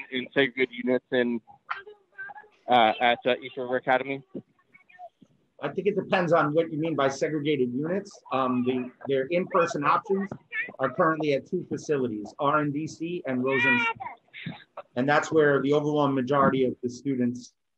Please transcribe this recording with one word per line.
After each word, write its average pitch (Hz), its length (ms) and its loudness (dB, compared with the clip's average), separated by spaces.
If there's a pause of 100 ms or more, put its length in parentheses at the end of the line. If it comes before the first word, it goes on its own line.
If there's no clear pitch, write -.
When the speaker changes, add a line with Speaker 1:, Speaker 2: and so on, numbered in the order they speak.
(120)
Speaker 1:
in, 131 80 -4
in 123 140 -6
segregated 131 400 0
units 123 380 0
in, 120 280 2 (1300)
uh, 117 320 6
at, 120 280 2
uh, 123 140 2
East 131 160 -14
River 127 180 -4
Academy? 135 480 -2 (1400)
Speaker 2:
I 147 80 -4
think 180 180 -4
it 196 80 2
depends 180 380 0
on 151 200 4
what 165 180 0
you 147 80 -6
mean 160 160 -2
by 135 140 2
segregated 143 640 0
units. 170 400 -4 (200)
Um, 127 340 2
the, 127 260 -2 (160)
their 135 200 0
in-person 170 560 0
options 190 460 0 (500)
are 131 100 0
currently 156 440 2
at 131 140 -2
two 180 220 -4
facilities, 127 680 -4
R 151 200 2
N 147 120 0
D 151 160 -4
C 170 400 -8
and 127 160 -2
Rosen. 466 420 2 (1080)
And 127 120 0
that's 147 240 2
where 143 300 4
the 139 120 2
overwhelming 147 420 2
majority 131 500 2
of 120 160 0
the 123 80 -4
students, 123 640 -4 (240)